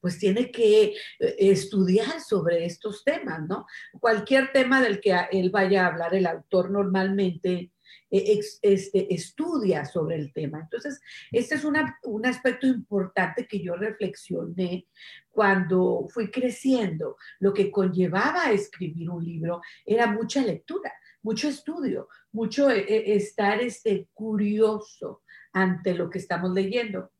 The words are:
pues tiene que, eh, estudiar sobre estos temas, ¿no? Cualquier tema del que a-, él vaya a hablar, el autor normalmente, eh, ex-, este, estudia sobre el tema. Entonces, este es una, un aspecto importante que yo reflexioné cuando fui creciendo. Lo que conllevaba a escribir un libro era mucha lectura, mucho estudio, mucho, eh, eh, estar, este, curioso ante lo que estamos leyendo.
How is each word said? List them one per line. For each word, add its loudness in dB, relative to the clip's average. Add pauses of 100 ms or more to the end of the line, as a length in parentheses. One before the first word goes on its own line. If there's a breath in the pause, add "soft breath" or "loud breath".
pues -4
tiene 0
que, 6 (260 loud breath)
eh, 0
estudiar 2
sobre 0
estos -8
temas, -4
¿no? -6 (340 loud breath)
Cualquier 2
tema 4
del 2
que 2
a-, 2
él 2
vaya 4
a 4
hablar, -2
el 2
autor 0
normalmente, 0 (400 soft breath)
eh, 2
ex-, -2
este, 2
estudia -2
sobre -4
el -8
tema. -6
Entonces, -10 (320 loud breath)
este 0
es -4
una, 0
un -6
aspecto 0
importante -2
que -6
yo -6
reflexioné -6 (420 loud breath)
cuando 2
fui -6
creciendo. -2 (200 loud breath)
Lo 2
que 0
conllevaba 2
a 4
escribir -4
un -6
libro -6 (240 loud breath)
era 2
mucha -2
lectura, -4 (320 soft breath)
mucho -2
estudio, -6 (240 soft breath)
mucho, 2
eh, 0
eh, 2
estar, 0
este, -4
curioso -2 (300 loud breath)
ante 0
lo -2
que -8
estamos -4
leyendo. -4